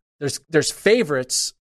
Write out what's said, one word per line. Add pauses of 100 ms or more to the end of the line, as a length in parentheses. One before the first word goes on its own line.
(200)
There's,
there's
favorites,